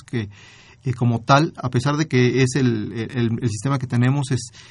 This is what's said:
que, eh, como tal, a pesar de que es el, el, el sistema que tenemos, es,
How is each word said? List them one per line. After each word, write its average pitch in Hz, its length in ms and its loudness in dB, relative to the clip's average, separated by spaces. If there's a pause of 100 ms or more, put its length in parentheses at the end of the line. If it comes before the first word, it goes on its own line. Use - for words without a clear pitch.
que, 107 240 -6 (540)
eh, 127 100 -2
como 120 280 0
tal, 143 360 4
a 127 120 -6
pesar 143 280 0
de 156 100 0
que 123 360 2
es 131 120 0
el, 113 380 0
el, 113 480 -2
el 127 80 0
sistema 135 300 -2
que 127 80 -6
tenemos, 131 440 0
es, - 180 -4 (220)